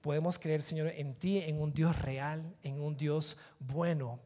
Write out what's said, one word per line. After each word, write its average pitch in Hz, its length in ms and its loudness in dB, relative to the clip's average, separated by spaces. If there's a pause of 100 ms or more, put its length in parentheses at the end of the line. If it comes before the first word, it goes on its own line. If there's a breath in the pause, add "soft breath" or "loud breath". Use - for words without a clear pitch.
podemos 160 360 2
creer, 156 240 2
Señor, 156 280 0
en 143 260 -6
ti, 196 240 2
en 156 200 -2
un 151 140 0
Dios 160 260 4
real, 156 640 -2
en 139 180 -4
un 147 160 -2
Dios 151 420 0 (220 loud breath)
bueno 135 680 -2